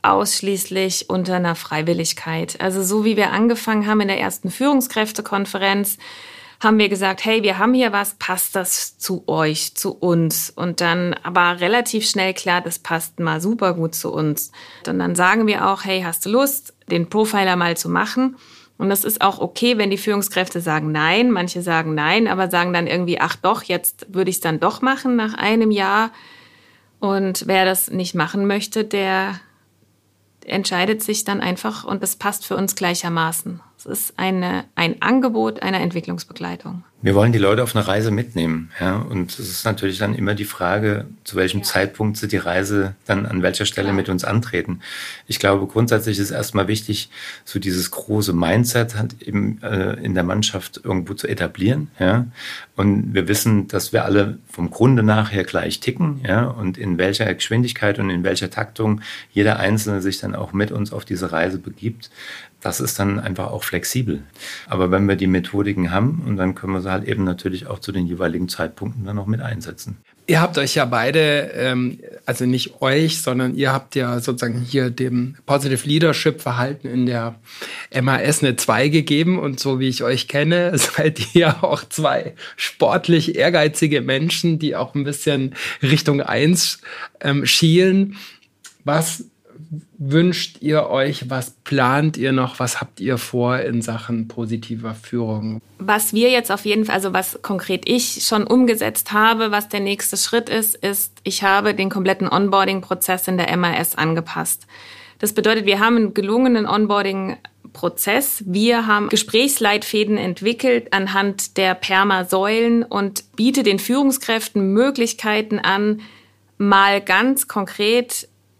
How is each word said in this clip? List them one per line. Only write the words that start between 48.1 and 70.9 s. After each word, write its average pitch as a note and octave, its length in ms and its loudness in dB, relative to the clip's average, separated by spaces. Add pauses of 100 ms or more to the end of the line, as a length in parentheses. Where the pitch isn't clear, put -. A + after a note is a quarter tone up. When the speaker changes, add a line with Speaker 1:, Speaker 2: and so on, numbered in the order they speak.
Speaker 2:
Mindset A2+ 600 2
halt A2 280 -6
eben, G#2 400 -2
äh, F#2+ 300 -2
in - 200 -4
der F2+ 100 2
Mannschaft F#2+ 600 -2
irgendwo F#2+ 320 -4
zu F2 120 -8
etablieren, F#2 720 -2
ja. G#2+ 300 2 (480)
Und G2+ 400 2
wir F2 120 0
wissen, G#2 400 2
dass - 260 -4
wir A2 120 2
alle G2+ 320 2 (100)
vom E2+ 220 -4
Grunde A#2+ 320 6
nachher G#2+ 420 2
gleich E2+ 360 -4
ticken, C#3 440 -2
ja. A2+ 200 2
Und A2+ 340 -4
in F#2 220 -2
welcher G2 340 0
Geschwindigkeit A2+ 640 0
und G2 140 0
in F2 120 0
welcher F#2 280 -2
Taktung G#2+ 500 -2 (300)
jeder G#2 260 2
Einzelne G#2 440 0
sich F#2+ 180 -4
dann G2 160 -6
auch - 180 -8
mit G2+ 180 0
uns G2+ 220 -4
auf G#2+ 100 -8
diese F2+ 280 -6
Reise F2 260 0
begibt, - 540 -10 (520)
das - 160 -4
ist - 200 -4
dann G2+ 200 0
einfach G2 280 -6
auch - 160 -8
flexibel. F#2 580 -4 (460)
Aber F#2 240 2
wenn G2 160 4
wir G2 80 4
die F#2 100 0
Methodiken F#2+ 640 0
haben, B2 380 0
und G#2+ 100 -2
dann F#2 160 0
können F#2+ 200 -6
wir F#2 80 -4
sie F#2+ 100 -6
halt F#2 160 -4
eben - 160 -2
natürlich F2+ 420 -4
auch F2 140 -8
zu - 120 -10
den F#2 140 -2
jeweiligen F2 440 -4
Zeitpunkten G2 540 -6
dann G2+ 120 -6
noch G2+ 100 -4
mit A2+ 160 -2
einsetzen. - 560 -10 (300)
Speaker 3:
Ihr D#3+ 140 4
habt E3+ 180 0
euch C#3 160 -2
ja C#3+ 100 2
beide, C#3+ 720 2